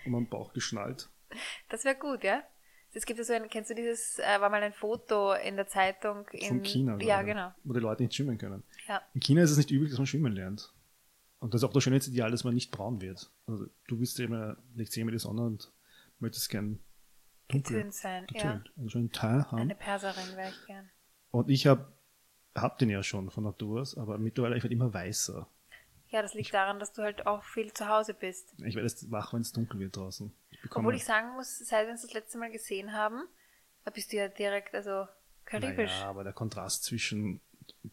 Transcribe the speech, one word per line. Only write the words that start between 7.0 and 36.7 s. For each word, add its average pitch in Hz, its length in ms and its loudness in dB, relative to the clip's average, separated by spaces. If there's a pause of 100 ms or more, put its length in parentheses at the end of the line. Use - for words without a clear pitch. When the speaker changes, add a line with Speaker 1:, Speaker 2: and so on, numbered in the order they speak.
Speaker 2:
Ja, - 160 6
Speaker 1:
oder? 98 60 2
Speaker 2:
genau. 185 300 -4 (100)
Speaker 1:
Wo 135 100 -4
die 120 60 2
Leute 110 240 2
nicht 113 120 2
schwimmen 127 240 0
können. 98 240 -6 (240)
Speaker 2:
Ja. 202 140 -2 (120)
Speaker 1:
In 135 80 -4
China 165 220 10
ist 151 80 8
es 147 60 4
nicht 147 120 6
üblich, 143 220 2
dass 127 80 -2
man 135 80 2
schwimmen 139 260 2
lernt. 95 400 -6 (640)
Und 117 140 -2
das 113 80 4
ist 120 80 4
auch - 40 -10
das 139 100 8
Schönheitsideal, 127 480 4
dass 120 120 0
man 120 120 2
nicht - 160 -2
braun 104 280 -2
wird. 95 320 -10 (160)
Also 104 200 -4 (200)
du 120 120 -2
bist 123 180 -2
ja 123 80 -2
immer, 110 320 -4 (180)
legst 113 200 -6
ja 113 80 0
immer 113 80 0
die 113 80 -2
Sonne 110 240 -2
und 110 280 -2 (480)
möchtest - 300 -4
gern 104 300 -2 (680)
dunkel, 139 300 0
Speaker 2:
Getönt 208 160 -2
sein, 185 380 -6
ja. 220 100 -4 (120)
Speaker 1:
getönt. 101 240 -8
Also 117 120 -6
schon 120 120 0
einen 117 100 0
Teint 120 400 2
haben. 113 100 0
Speaker 2:
Eine 160 140 0
Perserin 190 600 -4
wär 190 140 -8
ich - 160 -16
gern. 196 240 -16 (420)
Speaker 1:
Und 120 180 2
ich 135 180 6
hab, - 260 6 (640)
hab 117 240 0
den 117 100 6
ja 98 140 2
schon 95 260 -4
von 110 140 -4
Natur 107 380 -4
aus, - 160 -8
aber 107 200 -4
mittlerweile, 117 400 0
ich 117 60 0
werd 120 100 0
immer 117 200 4
weißer. - 540 -4 (640)
Speaker 2:
Ja, 214 140 0
das 196 100 -8
liegt 220 140 -4
Speaker 1:
Ich - 40 -12
Speaker 2:
daran, 196 280 2
dass 208 120 -6
du 214 120 -6
halt 208 240 -4
auch 208 160 2
viel 220 280 -4
zu 208 160 -6
Hause 214 280 4
bist. - 360 -8 (140)
Speaker 1:
Ich 117 100 -2
werd 107 80 0
erst - 280 -4
wach, 104 220 -4
wenn's 117 200 -2
dunkel 113 260 -2
wird 98 160 -6
draußen. 98 380 -8 (160)
Ich - 120 -20
bekomme 220 260 -2
Speaker 2:
Obwohl 254 80 4
ich - 100 -6
sagen 233 300 0
muss, - 240 -10
seit 220 260 2
wir 226 60 -6
uns 233 100 -10
das 240 120 -12
letzte 220 260 -8
Mal 226 120 -8
gesehen 208 420 -8
haben, 220 300 -2 (640)
da 208 60 -8
bist - 200 -10
du 214 60 -2
ja 202 100 0
direkt, 202 460 -4
also 196 340 -4 (380)
karibisch. 214 460 -2
Speaker 1:
Naja, 98 180 -4
aber 98 140 -6
der 98 100 -6
Kontrast 101 500 -4